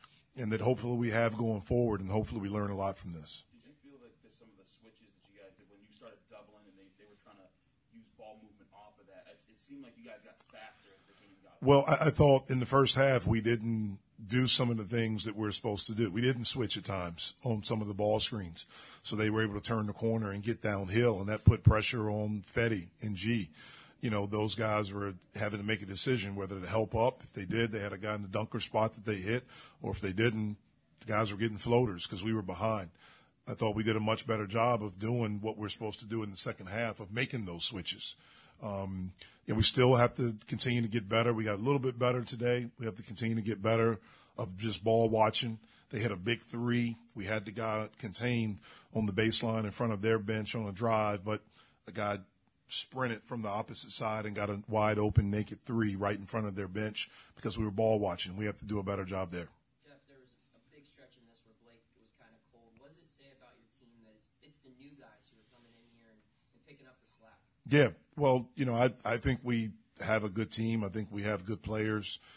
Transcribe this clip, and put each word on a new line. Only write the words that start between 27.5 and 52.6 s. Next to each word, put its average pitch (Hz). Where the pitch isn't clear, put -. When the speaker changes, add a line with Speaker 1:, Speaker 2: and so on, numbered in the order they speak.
Speaker 1:
they 107
had 101
a 98
guy 107
in 104
the 98
dunker 107
spot 110
that 104
they 107
hit, 107
or 101
if 95
they 98
didn't, 107
the -
guys 110
were 101
getting 104
floaters 117
'cause 95
we 110
were 110
behind. 95
I 107
thought 107
we 110
did 107
a 107
much 110
better 107
job 113
of 98
doing 110
what 110
we're 104
supposed 107
to 113
do 110
in 104
the 95
second 101
half, 107
of 98
making 123
those 85
switches. -
Um, 95
and 110
we 113
still 127
have 120
to 117
continue 120
to 113
get 104
better. 117
We 110
got 104
a 104
little 139
bit 123
better 123
today. 120
We 117
have 104
to 107
continue 113
to 113
get 98
better 113
of 95
just 101
ball 113
watching. 110
They 127
hit 110
a 98
big 104
three. 120
We 104
had 107
the 107
guy 107
contained 113
on 110
the 104
baseline 110
in 101
front 117
of 101
their 113
bench 107
on 110
a 101
drive, 107
but 107
the 104
guy 104